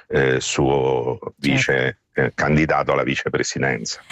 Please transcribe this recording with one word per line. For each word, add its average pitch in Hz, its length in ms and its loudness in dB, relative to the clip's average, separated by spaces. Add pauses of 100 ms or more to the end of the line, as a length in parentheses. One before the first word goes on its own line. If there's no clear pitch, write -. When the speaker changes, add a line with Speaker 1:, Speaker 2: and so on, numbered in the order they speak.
Speaker 1:
eh, 65 320 2
suo 65 800 0
Speaker 2:
Certo. - 180 -12
Speaker 1:
vice, 65 640 0 (180)
eh, 64 160 0
candidato 73 600 2
alla 69 100 2
vicepresidenza. 64 960 -2 (120)